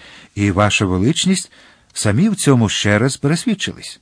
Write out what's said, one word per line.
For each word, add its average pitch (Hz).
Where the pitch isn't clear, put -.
і 101
ваша 101
величність 123
самі 120
в 202
цьому 120
ще 104
раз 131
пересвідчились. -